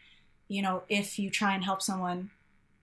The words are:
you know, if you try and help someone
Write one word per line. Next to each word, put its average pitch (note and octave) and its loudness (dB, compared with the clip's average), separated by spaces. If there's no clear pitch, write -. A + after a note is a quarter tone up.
you G3 -2
know, F#3 0
if G3+ 0
you G3 0
try G3+ 2
and F#3+ 0
help F#3+ 0
someone F#3 -2